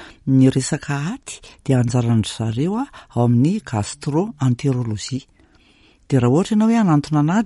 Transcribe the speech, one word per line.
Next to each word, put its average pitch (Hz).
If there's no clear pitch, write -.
ny 131
resaka 143
aty -
dia 127
anjaran'ny 117
zareo 123
a, 269
ao 120
amin'ny 127
gastro-entérologie. 127
Dia 135
raha 120
ohatra 196
ianao 214
hoe 226
hanantona 156
anahy 175